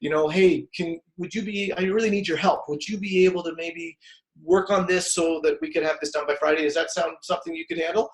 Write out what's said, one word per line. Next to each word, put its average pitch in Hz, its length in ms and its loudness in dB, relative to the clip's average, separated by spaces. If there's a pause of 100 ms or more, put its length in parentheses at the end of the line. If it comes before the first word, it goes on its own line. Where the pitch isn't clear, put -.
you 147 100 -4
know, 156 200 2
Hey, 175 460 4
can, 170 240 -6 (180)
would 175 160 -8
you 220 80 -4
be, 202 320 -4
I 180 80 -4
really 208 280 2
need 202 180 0
your 165 100 -2
help. 165 320 0
Would 147 180 -6
you 208 100 -6
be 185 280 2
able 180 180 2
to 165 120 -6
maybe 165 420 -10 (460)
work 185 280 4
on 185 160 2
this 180 260 0
so 165 300 0
that 147 180 2
we 160 100 -6
could 156 120 0
have 156 160 0
this 151 120 -4
done 147 160 -4
by 143 80 0
Friday? 156 280 2
Does 147 120 0
that 165 160 0
sound 165 300 -2
something 170 340 -4
you 165 120 -10
could 165 120 -6
handle? 185 340 0